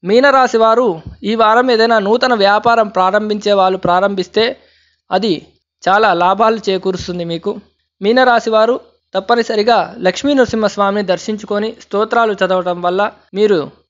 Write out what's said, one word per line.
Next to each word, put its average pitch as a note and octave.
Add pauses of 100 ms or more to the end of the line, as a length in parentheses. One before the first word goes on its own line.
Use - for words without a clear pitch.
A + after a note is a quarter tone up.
మీనరాశి B3+
వారు A3 (220)
ఈ G#3
వారం A3+
ఏదైనా A3+
నూతన A#3+
వ్యాపారం G#3+
ప్రారంభించే G#3
వాళ్ళు F#3+
ప్రారంభిస్తే F#3+ (540)
అది F#3+ (420)
చాలా G3+
లాభాలు G3+ (100)
చేకూరుస్తుంది F3+
మీకు. E3 (500)
మీనరాశి A#3
వారు A3 (340)
తప్పనిసరిగా G#3+
లక్ష్మీ F#3
నరసింహస్వామిని G#3
దర్శించుకొని G#3+
స్తోత్రాలు A3
చదవటం F3+
వల్ల F#3 (220)
మీరు F#3 (180)